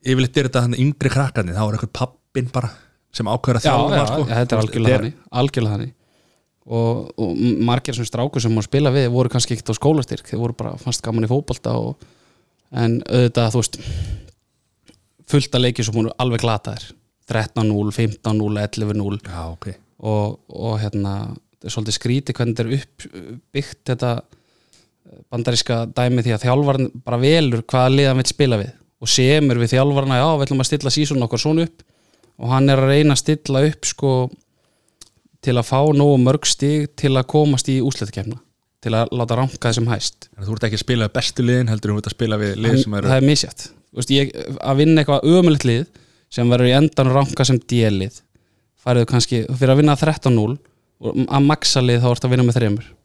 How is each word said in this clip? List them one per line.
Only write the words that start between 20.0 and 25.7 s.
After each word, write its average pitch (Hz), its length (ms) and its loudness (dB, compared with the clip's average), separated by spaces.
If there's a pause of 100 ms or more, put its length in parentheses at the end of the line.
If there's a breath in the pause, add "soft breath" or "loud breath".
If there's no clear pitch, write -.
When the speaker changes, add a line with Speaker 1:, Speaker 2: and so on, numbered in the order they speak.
Speaker 2:
Og, 107 380 -2 (100)
og, 107 320 -6
hérna, 101 320 -4 (400)
þetta - 120 -20
er - 60 -12
svolítið 110 280 -6
skrítið 131 360 -2
hvernig 120 220 -4
þetta 120 80 -2
er 120 160 -4
uppbyggt, - 1040 -14
þetta 123 260 -4 (1200 soft breath)
bandaríska 120 460 -2 (160)